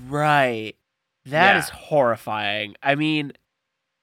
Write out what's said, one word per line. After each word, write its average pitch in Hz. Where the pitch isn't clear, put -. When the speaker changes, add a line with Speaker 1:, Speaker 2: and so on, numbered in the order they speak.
Speaker 1:
Right. 135
That 165
Speaker 2:
Yeah. 190
Speaker 1:
is 147
horrifying. 107
I 139
mean, 151